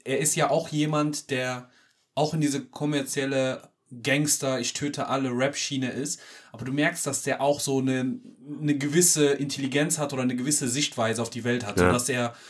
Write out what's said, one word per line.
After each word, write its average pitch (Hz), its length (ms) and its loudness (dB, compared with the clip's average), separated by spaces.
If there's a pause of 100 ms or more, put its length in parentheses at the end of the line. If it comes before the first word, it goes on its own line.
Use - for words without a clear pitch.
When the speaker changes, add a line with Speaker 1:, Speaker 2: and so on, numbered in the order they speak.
Speaker 1:
er 127 140 0
ist 151 160 0
ja 143 140 2
auch 151 200 0
jemand, 151 600 0
der 127 400 -4 (460)
auch 160 180 0
in 160 80 0
diese 143 240 0
kommerzielle 135 1040 -2 (340)
Gangster, 139 580 2
ich 120 120 -4
töte 143 340 -4
alle 135 240 0
Rap-Schiene 131 600 -2
ist, 151 300 -6 (320)
aber 113 120 -12
du 131 80 -6
merkst, 160 340 0
dass 135 160 -4
der 131 180 -2
auch 143 180 2
so 135 200 0
eine, 131 400 0 (420)
eine 147 160 2
gewisse 147 540 4
Intelligenz 139 680 0
hat 147 160 -2
oder 131 80 -2
eine 127 160 0
gewisse 139 320 0
Sichtweise 117 520 0
auf 113 80 -2
die 117 140 -8
Welt 120 220 0
hat, 101 140 -4
Speaker 2:
Ja. 90 80 8
Speaker 1:
sodass 87 220 4
er, 120 240 -2 (160)